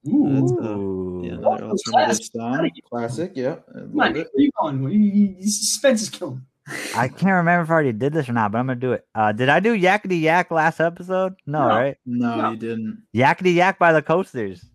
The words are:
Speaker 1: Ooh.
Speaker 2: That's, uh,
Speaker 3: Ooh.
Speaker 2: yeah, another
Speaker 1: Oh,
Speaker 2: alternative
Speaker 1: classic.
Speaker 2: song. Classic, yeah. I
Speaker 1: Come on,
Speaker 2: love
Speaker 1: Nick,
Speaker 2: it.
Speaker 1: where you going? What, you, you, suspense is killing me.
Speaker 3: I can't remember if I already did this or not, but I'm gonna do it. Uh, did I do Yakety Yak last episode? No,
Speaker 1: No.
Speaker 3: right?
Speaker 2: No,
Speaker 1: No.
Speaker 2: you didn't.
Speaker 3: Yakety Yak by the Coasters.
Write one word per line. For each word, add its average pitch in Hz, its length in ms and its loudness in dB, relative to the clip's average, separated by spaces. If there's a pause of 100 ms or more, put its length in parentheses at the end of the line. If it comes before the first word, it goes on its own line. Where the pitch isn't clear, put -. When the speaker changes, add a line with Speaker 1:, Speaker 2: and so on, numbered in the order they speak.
Speaker 1:
Ooh. 220 220 2
Speaker 2:
That's, 135 240 2
uh, 107 240 -4
Speaker 3:
Ooh. 92 480 -6
Speaker 2:
yeah, 87 80 -6
another 85 140 -2 (180)
Speaker 1:
Oh, - 60 -10
Speaker 2:
alternative 202 200 -4
Speaker 1:
classic. - 420 0
Speaker 2:
song. 139 360 -2 (200)
Classic, 123 460 -6
yeah. 131 200 -4 (140)
I - 40 -20
Speaker 1:
Come - 100 -16
on, 98 120 -16
Speaker 2:
love - 180 2
Speaker 1:
Nick, 302 140 -4
Speaker 2:
it. - 60 -20
Speaker 1:
where 277 120 4
you 269 60 2 (100)
going? 139 220 -2
What, 135 100 -2
you, 214 60 4
you, 202 440 4
suspense 214 600 0
is - 60 -8
killing 139 260 -10
me. 131 60 -12 (540)
Speaker 3:
I 120 120 0
can't 185 260 0
remember 175 300 2
if 156 80 -6
I - 20 2
already 147 200 4
did 131 200 -2
this 147 160 -2
or 120 40 -2
not, 110 180 2
but 113 80 -2
I'm 127 80 -2
gonna 127 120 -4
do 127 140 -2
it. - 100 -4 (120)
Uh, 107 160 2
did 123 180 0
I 156 100 6
do 226 160 2
Yakety 185 460 0
Yak 165 300 2
last 160 280 0
episode? 185 540 -2 (140)
No, 143 200 0
Speaker 1:
No. - 0 -
Speaker 3:
right? 120 380 0
Speaker 2:
No, 120 300 -2
Speaker 1:
No. 113 160 -2
Speaker 2:
you 113 60 -10
didn't. 110 460 -8 (120)
Speaker 3:
Yakety 170 400 2
Yak 180 240 2
by 170 120 4
the 156 120 2
Coasters. 120 600 -4 (120)